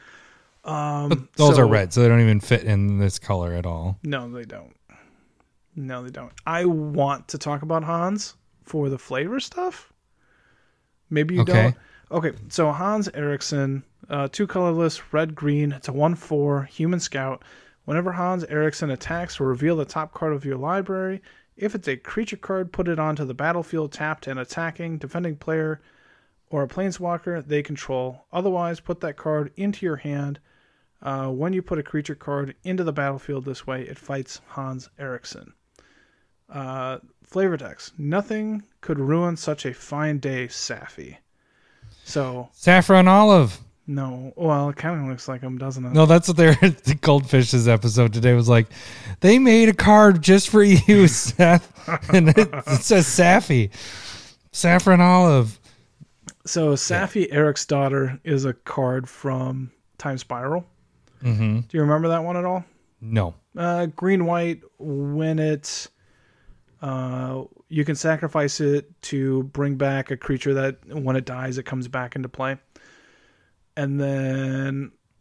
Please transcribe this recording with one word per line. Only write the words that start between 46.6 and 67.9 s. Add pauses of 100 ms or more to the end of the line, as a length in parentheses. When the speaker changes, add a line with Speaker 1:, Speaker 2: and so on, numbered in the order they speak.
Speaker 2:
the
Goldfish's
episode
today
was
like, (520)
"They
made
a
card
just
for
you,
<laughs>
Seth." (420)
And
it,
it
says
Safi. (800)
Saffron
Olive. (880)
Speaker 1:
So,
Speaker 2:
Yeah.
Speaker 1:
Safi
Eriksdottir
is
a
card
from (260)
Time
Spiral. (580)
Speaker 2:
Mm-hmm.
Speaker 1:
Do
you
remember
that
one
at
all? (380)
Speaker 2:
No. (220)
Speaker 1:
Uh,
green,
white, (180)
when
it, (960)
uh, (260)
you
can